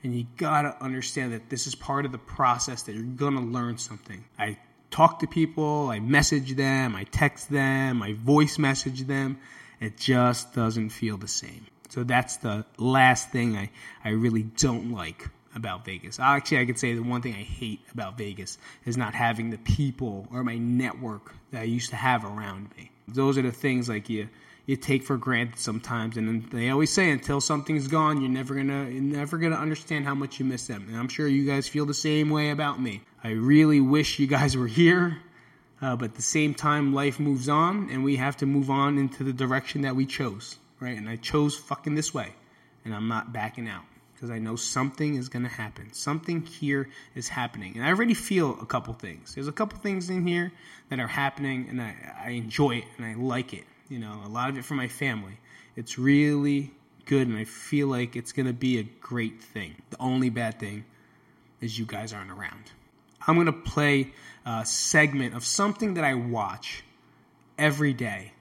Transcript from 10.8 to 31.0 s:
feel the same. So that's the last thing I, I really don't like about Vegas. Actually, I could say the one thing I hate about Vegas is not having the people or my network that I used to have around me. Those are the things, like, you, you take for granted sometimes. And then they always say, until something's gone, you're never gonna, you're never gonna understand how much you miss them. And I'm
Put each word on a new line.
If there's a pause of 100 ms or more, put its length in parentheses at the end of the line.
feel
the
same. (220)
So
that's
the (100)
last
thing
I, (340)
I
really
don't
like (280)
about
Vegas.
Actually,
I
could
say
the
one
thing
I
hate (120)
about
Vegas (260)
is
not
having
the
people
or
my
network (160)
that
I
used
to
have
around
me. (160)
Those
are
the
things,
like,
you, (380)
you
take
for
granted
sometimes.
And
then
they
always
say,
until
something's
gone,
you're
never
gonna,
you're
never
gonna
understand
how
much
you
miss
them.
And
I'm